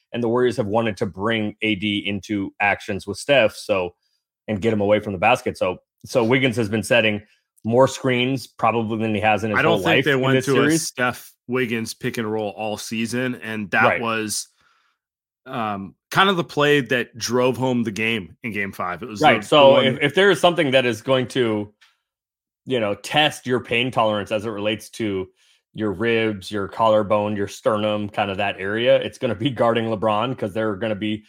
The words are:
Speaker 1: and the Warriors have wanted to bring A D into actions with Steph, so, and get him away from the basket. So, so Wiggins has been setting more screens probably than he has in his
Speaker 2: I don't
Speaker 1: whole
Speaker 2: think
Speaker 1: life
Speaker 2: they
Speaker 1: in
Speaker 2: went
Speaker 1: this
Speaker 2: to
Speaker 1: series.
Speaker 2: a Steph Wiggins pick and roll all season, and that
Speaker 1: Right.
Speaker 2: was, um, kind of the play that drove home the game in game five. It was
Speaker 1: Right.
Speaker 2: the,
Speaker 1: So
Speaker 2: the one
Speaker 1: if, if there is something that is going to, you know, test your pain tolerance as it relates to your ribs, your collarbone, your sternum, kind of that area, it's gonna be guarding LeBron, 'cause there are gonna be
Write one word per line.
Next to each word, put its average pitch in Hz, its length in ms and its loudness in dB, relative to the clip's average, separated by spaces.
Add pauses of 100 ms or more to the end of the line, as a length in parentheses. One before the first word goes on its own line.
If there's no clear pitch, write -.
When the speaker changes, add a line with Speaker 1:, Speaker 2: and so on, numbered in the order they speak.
(120)
Speaker 1:
and 120 100 -4
the 117 60 0
Warriors 123 300 2
have 113 80 -2
wanted 110 320 0
to 113 80 -2
bring 107 560 -4
A 107 140 0
D 101 280 -2
into 101 560 -4
actions 101 460 -4
with 101 100 -8
Steph, 123 380 2
so, 92 400 -4 (520)
and 107 140 -4
get 113 120 0
him 104 100 0
away 104 180 2
from 104 140 -6
the 90 40 -8
basket. 110 380 0
So, 92 220 -2 (260)
so 123 180 0
Wiggins 127 340 2
has 113 120 0
been 110 140 -2
setting 110 400 2 (420)
more 123 240 4
screens 127 580 -2
probably 113 520 -2
than 110 160 -2
he 101 80 -2
has 107 200 2
in 110 80 -2
his 104 80 0
Speaker 2:
I 139 40 2
don't 160 80 2
Speaker 1:
whole 165 80 2
Speaker 2:
think 175 80 -4
Speaker 1:
life 139 180 2
Speaker 2:
they 151 80 2
Speaker 1:
in 131 80 2
Speaker 2:
went 131 160 4
Speaker 1:
this 131 100 0
Speaker 2:
to 139 60 2
Speaker 1:
series. 139 220 4
Speaker 2:
a 160 100 -2
Steph - 460 -4 (160)
Wiggins 117 480 -4
pick 123 240 -6
and 110 120 -4
roll 107 200 -4
all 104 260 -6
season, 117 600 -6
and 104 340 -10
that 113 140 4
Speaker 1:
Right. 95 180 2
Speaker 2:
was, 110 460 -4 (960)
um, 107 480 -6 (160)
kind 196 200 4
of 190 60 0
the 165 80 -2
play 147 360 2
that 120 380 -2
drove 123 400 0
home 127 240 0
the 110 80 -4
game 110 520 -4
in 117 100 -8
game 101 200 -6
five. 90 300 -6
It 123 60 -10
was 104 120 -10
Speaker 1:
Right. 123 220 6
Speaker 2:
the, - 40 -14
Speaker 1:
So 147 200 8
Speaker 2:
the 135 60 10
one 135 140 4
Speaker 1:
if, 135 160 0
if 143 120 0
there 196 160 6
is 165 100 2
something 165 300 4
that 127 160 4
is 110 160 -2
going 131 260 0
to, 107 440 0 (920)
you 127 160 0
know, 104 140 0
test - 520 0
your 123 140 0
pain 123 300 -2
tolerance 107 420 0
as 107 140 -2
it 117 40 -4
relates 107 400 -4
to 98 380 -4 (460)
your 104 180 -2
ribs, 110 580 -2
your 98 180 -4
collarbone, 107 680 2
your 98 120 -4
sternum, 107 600 -2
kind 104 220 -4
of 95 80 -6
that 101 200 -4
area, 113 380 2
it's - 220 -6
gonna 117 160 -2
be 127 160 -2
guarding 117 360 0
LeBron, 110 520 -2
'cause 101 160 -6
there 110 160 -2
are 98 60 -4
gonna 110 180 -4
be 107 340 -6